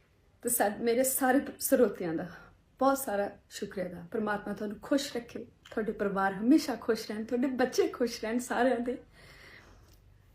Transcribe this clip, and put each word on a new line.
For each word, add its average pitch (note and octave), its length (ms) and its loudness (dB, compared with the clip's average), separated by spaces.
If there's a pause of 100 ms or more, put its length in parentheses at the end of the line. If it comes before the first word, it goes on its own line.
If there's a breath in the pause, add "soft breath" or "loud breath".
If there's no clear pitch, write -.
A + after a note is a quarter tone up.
(440 soft breath)
ਤੇ A#3 60 -4
ਸਾ-, G#3 300 2
ਮੇਰੇ A#3 240 2
ਸਾਰੇ C4 360 2
ਪ-, - 200 -4
ਸਰੋਤਿਆਂ G3+ 540 2
ਦਾ F3 140 -6 (520 loud breath)
ਬਹੁਤ C4+ 180 4
ਸਾਰਾ G3+ 320 -2 (200)
ਸ਼ੁਕਰੀਆ G3 380 -8
ਦਾ। F3 240 -14
ਪਰਮਾਤਮਾ G#3 420 -2
ਤੁਹਾਨੂੰ G#3 280 -8
ਖੁਸ਼ - 340 0
ਰੱਖੇ, A#3+ 280 -8 (200)
ਤੁਹਾਡੇ A3 280 -4
ਪਰਿਵਾਰ G3 420 0
ਹਮੇਸ਼ਾ A#3+ 420 4
ਖੁਸ਼ A3 360 -2
ਰਹਿਣ, G#3+ 140 -6
ਤੁਹਾਡੇ B3 220 0
ਬੱਚੇ B3+ 400 2
ਖੁਸ਼ - 340 -4
ਰਹਿਣ, A3 180 -2
ਸਾਰਿਆਂ A#3+ 400 2
ਦੇ B3 180 -4 (1400 loud breath)